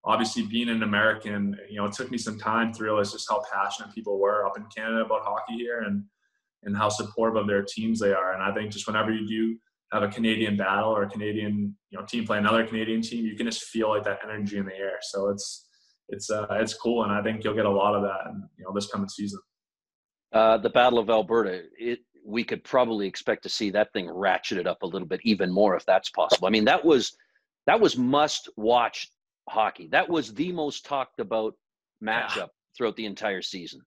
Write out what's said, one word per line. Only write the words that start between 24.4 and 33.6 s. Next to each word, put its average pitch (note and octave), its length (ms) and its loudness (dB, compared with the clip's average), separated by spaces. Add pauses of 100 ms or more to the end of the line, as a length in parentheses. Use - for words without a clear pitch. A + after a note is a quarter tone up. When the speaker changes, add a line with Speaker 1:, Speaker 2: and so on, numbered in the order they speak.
Speaker 2:
up F2 160 -2
a G2 40 -6
little F2+ 200 -6
bit F2+ 180 -4
even G2 260 2
more F#2+ 260 4
if - 80 -4
that's F#2 240 4
possible. - 380 2
I F#2+ 40 4
mean, G#2+ 140 4
that C#3+ 200 4
was, C#3+ 320 4 (500)
that G#3 140 6
was D3+ 160 4
must-watch B2 1120 2 (380)
hockey. F#2+ 400 -2
That D#3 200 2
was C#3 260 -2
the E3+ 180 -2
most D3+ 320 -4
talked C3+ 340 -6
about A2 360 -2 (460)
Speaker 1:
Yeah. A2 280 -2
Speaker 2:
matchup F#2+ 200 -6 (280)
throughout A2+ 200 0
the A2+ 100 -6
entire G2 360 -4
season. - 440 -12